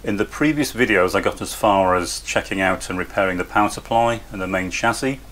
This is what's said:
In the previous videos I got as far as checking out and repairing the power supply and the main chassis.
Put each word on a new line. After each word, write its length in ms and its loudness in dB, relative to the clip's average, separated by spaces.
In 140 -2
the 80 2
previous 480 0
videos 400 4
I 80 2
got 180 -2
as 140 -6
far 420 4
as 240 -4
checking 400 -2
out 300 0
and 80 -4
repairing 400 0
the 80 -4
power 240 2
supply 500 0
and 120 -8
the 40 -4
main 240 -2
chassis. 500 -2